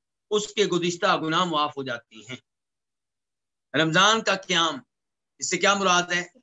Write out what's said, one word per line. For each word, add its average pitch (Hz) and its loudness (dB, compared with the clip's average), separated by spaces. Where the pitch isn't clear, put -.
اس 208 -2
کے 208 2
گزشتہ 175 0
گناہ 165 0
معاف 151 -2
ہو 139 -8
جاتے 117 -10
ہیں۔ 110 -16
رمضان 185 4
کا 208 -2
قیام، 165 -2
اس - -8
سے 180 -2
کیا 196 4
مراد 180 2
ہے؟ 175 -2